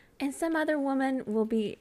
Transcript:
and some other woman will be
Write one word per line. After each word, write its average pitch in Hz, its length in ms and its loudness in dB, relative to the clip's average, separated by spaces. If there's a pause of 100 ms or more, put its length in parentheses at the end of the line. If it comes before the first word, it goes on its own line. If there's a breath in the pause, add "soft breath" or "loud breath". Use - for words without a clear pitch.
(200 soft breath)
and 277 140 -2
some 330 200 -2
other 302 240 2
woman 269 480 0
will 214 200 2
be 220 340 -2